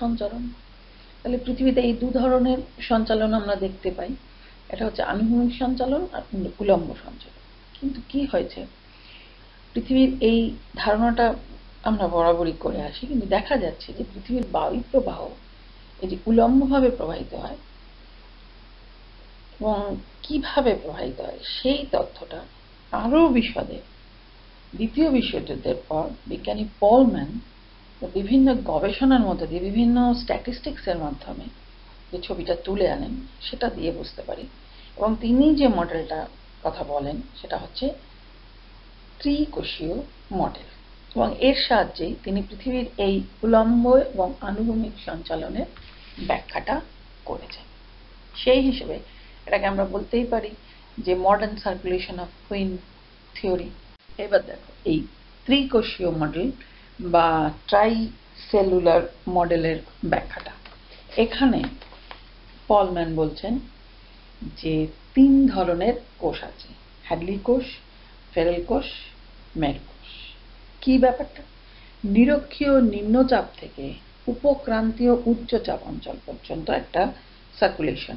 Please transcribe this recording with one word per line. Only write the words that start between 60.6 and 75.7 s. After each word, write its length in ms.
এখানে 360
Paulman 420
বলছেন 340
যে 140
তিন 180
ধরনের 400
কোষ 160
আছে, 200
Hadley 300
কোষ, 180
Ferrell 280
কোষ, 180
মেরু 300
কোষ। 180
কি 100
ব্যাপারটা? 380
নিরক্ষীয় 580
নিম্নচাপ 520
থেকে 240
উপক্রান্তীয় 800
উচ্চচাপ 500